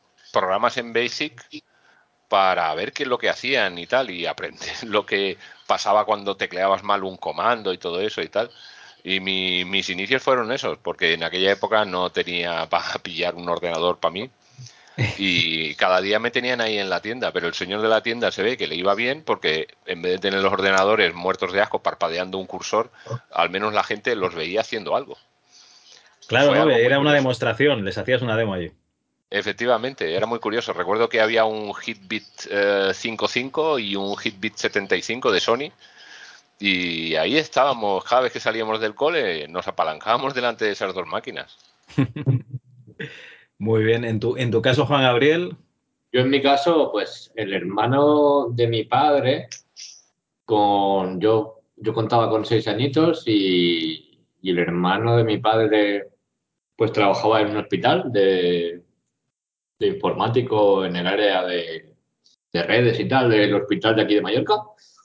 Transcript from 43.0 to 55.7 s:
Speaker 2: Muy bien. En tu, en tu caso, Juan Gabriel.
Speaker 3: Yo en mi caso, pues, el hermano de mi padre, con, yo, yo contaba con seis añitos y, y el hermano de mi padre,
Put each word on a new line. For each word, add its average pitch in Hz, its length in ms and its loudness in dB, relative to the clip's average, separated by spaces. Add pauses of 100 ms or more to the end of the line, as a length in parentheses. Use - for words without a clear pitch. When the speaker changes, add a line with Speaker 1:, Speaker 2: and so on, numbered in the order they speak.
Speaker 2:
Muy 110 260 2
bien. 117 200 2
En 113 160 -2
tu, 120 160 -2
en 123 140 -2
tu 110 100 2
caso, 135 240 2
Juan 139 180 2
Gabriel. 143 540 2 (560)
Speaker 3:
Yo 127 80 4
en 127 80 4
mi 139 140 4
caso, 139 500 4
pues, - 440 -6
el 98 180 -4
hermano 135 960 2
de 120 160 2
mi 113 180 0
padre, 139 640 2 (960)
con, 98 760 2
yo, 110 420 0 (140)
yo - 180 -4
contaba 113 340 2
con 107 160 0
seis - 240 0
añitos 143 580 2
y, 87 920 0 (240)
y 92 80 -2
el 87 80 0
hermano 90 580 0
de 117 80 4
mi 107 140 0
padre, 107 720 2 (640)